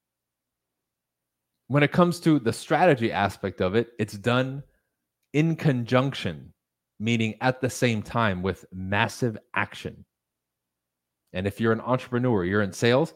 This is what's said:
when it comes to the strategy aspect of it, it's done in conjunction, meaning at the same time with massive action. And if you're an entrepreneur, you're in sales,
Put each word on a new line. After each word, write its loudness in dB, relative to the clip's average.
when 4
it 2
comes 4
to 4
the 0
strategy 2
aspect -2
of 0
it, 0
it's -6
done -2
in 2
conjunction, -2
meaning 0
at 0
the -2
same 0
time 0
with -4
massive -2
action. -6
And -4
if -4
you're 2
an 0
entrepreneur, 0
you're 0
in -4
sales, 2